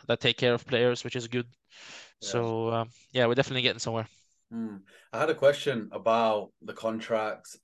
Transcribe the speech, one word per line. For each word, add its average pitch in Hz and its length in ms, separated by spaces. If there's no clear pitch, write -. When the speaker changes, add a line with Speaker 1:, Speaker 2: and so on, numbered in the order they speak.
Speaker 1:
that 120 140
take 123 160
care 123 160
of 120 120
players, 123 380
which 127 140
is 117 100
good. 120 200
Speaker 2:
Yeah. - 80
Speaker 1:
So, 113 420
um, 117 180
yeah, 127 140
we're 120 100
definitely 131 280
getting 117 160
somewhere. 113 280
Speaker 2:
Hmm. 113 260
I 110 80
had 156 120
a - 40
question 139 560
about 110 600
the 104 120
contracts 110 920